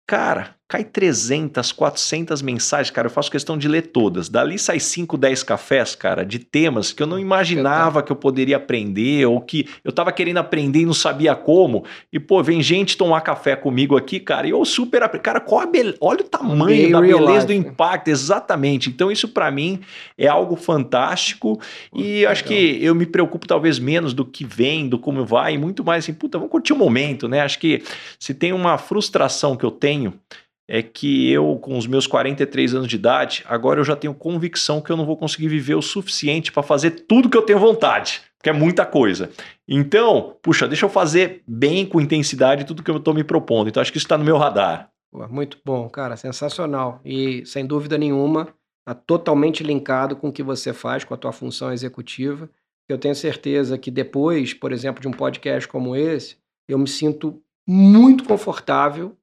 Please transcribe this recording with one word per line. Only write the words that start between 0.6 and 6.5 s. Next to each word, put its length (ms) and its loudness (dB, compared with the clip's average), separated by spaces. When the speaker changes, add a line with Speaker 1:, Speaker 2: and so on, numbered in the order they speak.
Speaker 1:
cai 180 -4
trezentas, 880 -2
quatrocentas 680 -4
mensagens, 480 -2
cara, 180 -4
eu 40 -4
faço 180 -2
questão 280 -4
de 100 -2
ler 200 0
todas. 420 0
Dali 280 0
sai 220 -2
cinco, 380 -4
dez 260 2
cafés, 520 -2
cara, 300 -2
de 140 -8
temas 540 0